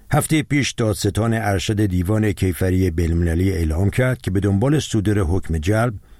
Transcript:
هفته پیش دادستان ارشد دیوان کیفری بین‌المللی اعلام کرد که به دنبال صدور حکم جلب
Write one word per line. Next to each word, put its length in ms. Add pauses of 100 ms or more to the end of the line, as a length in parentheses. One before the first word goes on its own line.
(100)
هفته 320
پیش 280
دادستان 640
ارشد 520
دیوان 460
کیفری 580
بین‌المللی 640
اعلام 380
کرد 320
که 80
به 100
دنبال 400
صدور 380
حکم 400
جلب 360 (260)